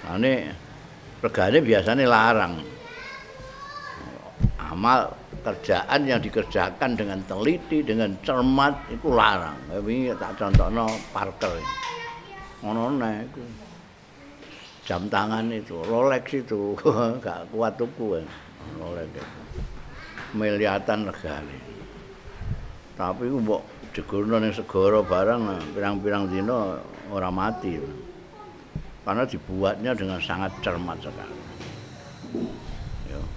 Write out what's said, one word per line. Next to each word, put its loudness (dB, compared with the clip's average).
Nah, -4
ini 4
regane 6
biasanya 6
larang. 8
Amal 4
kerjaan 2
yang 4
dikerjakan 2
dengan -2
teliti, 0
dengan 2
cermat, 4
itu -2
larang. 6
Kayak -4
wingi 0
tak -6
contohno 6
Parker. -2
Ngono 0
neh -2
iku. -12
Jam -2
tangan 2
itu, -6
Rolex 4
itu, 0
<laughs> 0
gak -6
kuat 0
tuku -2
kan. -6
Rolex -6
itu. -12
Miliatan 2
regane. -8
Tapi -2
iku 0
mbok 2
jegurno 2
ning 2
segara 4
barang, 4
pirang-pirang 0
dina 0
ora 0
mati. -2
Karena 2
dibuatnya 0
dengan -2
sangat -2
cermat -2
sekali. -10
Ya. -6